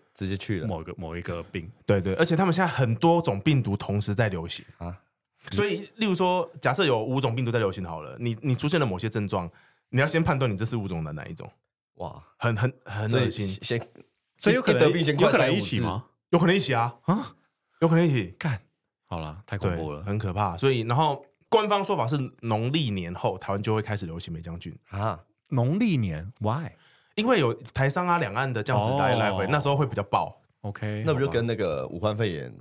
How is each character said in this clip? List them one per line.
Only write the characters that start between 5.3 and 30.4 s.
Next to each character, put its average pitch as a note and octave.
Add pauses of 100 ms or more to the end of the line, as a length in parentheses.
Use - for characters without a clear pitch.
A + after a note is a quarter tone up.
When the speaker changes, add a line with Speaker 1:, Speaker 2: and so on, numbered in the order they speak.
Speaker 3:
所 G3
以， G3 (100)
例 A3
如 F#3
说， F3+ (100)
假 C3
设 F3
有 A#2+
五 B2+
种 A#2
病 B2+
毒 A#2
在 A#2+
流 G2+
行 F#2
好 D#2+
了， C2
你， A#2
你 C3
出 D3
现 D#3+
了 C#3+
某 F#2+
些 G#2+
症 G#2
状， F2+ (400)
你 B2
要 C#3+
先 D#3+
判 D3
断 B2+
你 G2
这 G#2+
是 A#2
五 G#2
种 E2+
的 D2+
哪 D2+
一 E2+
种。 - (480)
Speaker 1:
哇。 - (180)
Speaker 3:
很， A#2+
很， B2+ (100)
很 G#2 (100)
恶 B2
心。 G#2+
Speaker 1:
所 F#2+
以 -
先， - (520)
Speaker 2:
所 G#3
以 A#3+
有 C4
可 F#3
能， -
Speaker 1:
一 D#3
得 C#3+
病 D#3+
先 D3
快 C#3
筛 -
五 -
次。 A#3+
Speaker 2:
有 -
可 -
能 -
一 G3+
起 G2+
吗？ G#2+ (260)
Speaker 3:
有 F3
可 E3
能 F3+
一 G3+
起 C#3
啊。 A#2
Speaker 2:
啊？ G#3+ (460)
Speaker 3:
有 E3
可 E3
能 E3+
一 E3
起。 G2+
Speaker 2:
干。 C3 (460)
好 E2+
啦， D#2
太 -
恐 F#2+
怖 D#2+
了。 D2
Speaker 3:
对， F#2+
很 G2+
可 G#2
怕。 F#2
所 C3+
以， B2
然 A#2
后 D3 (240)
官 G#3+
方 G3+
说 G3+
法 A#2+
是 C#3+ (240)
农 A2+
历 D3+
年 F2+
后， F#2+
台 -
湾 G2+
就 A2
会 G#2+
开 G#2+
始 G2
流 E2
行 E2+
梅 E2
将 E2+
军。 E2+ (140)
Speaker 1:
啊。 G2 (300)
Speaker 2:
农 C3
历 G#3+
年？ F#2
Why？ A#2+ (420)
Speaker 3:
因 G#3+
为 A#3+
有 A#2+
台 C3+
商 F3+
啊， F3
两 A2
岸 C3
的 A2
这 A2+
样 G#2
子 A2+
来， C3+
Speaker 2:
哦。 A#2
Speaker 3:
来 G#2
回， F#2+
那 D3
时 C#3+
候 C#3+
会 D3
比 A2
较 G#2
爆。 - (200)